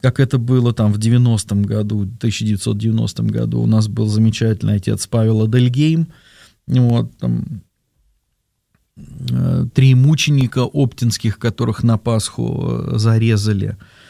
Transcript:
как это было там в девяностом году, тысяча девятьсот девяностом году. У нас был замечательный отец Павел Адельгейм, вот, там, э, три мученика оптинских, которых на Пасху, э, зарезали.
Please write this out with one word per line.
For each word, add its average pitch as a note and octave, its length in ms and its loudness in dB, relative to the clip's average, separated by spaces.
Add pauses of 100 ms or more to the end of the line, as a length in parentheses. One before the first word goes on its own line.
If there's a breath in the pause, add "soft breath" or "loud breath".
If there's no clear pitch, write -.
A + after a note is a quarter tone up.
как B2+ 180 0
это C3 200 2
было A#2+ 340 2
там G#2+ 180 2
в G#2 60 -4
девяностом A2+ 640 2
году, G#2 460 -2 (120)
тысяча A2+ 240 -4
девятьсот G#2+ 360 -2
девяностом A2+ 480 -2
году. A2+ 340 -2
У A#2 60 0
нас A2 200 2
был G#2+ 200 -2
замечательный G#2+ 680 0
отец G#2 280 -4
Павел A2 380 0
Адельгейм, B2+ 640 2 (580 loud breath)
вот, A#2+ 540 0
там, A#2 420 -4 (1700)
э, E2+ 440 0
три C3 220 6
мученика C3+ 680 2
оптинских, A#2 720 -2
которых A#2 460 -4
на A#2 140 2
Пасху, - 680 -4 (280)
э, A#2 40 -2
зарезали. G#2+ 800 0 (320 loud breath)